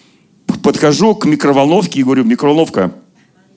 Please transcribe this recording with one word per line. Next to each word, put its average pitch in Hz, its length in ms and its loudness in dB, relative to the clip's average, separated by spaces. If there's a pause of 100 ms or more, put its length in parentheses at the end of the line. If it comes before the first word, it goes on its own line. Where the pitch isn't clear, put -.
(460)
П-, - 140 -4
подхожу 151 560 0
к - 100 -6
микроволновке 147 720 0
и 131 40 2
говорю: 131 220 0
«Микроволновка, 123 680 0 (640)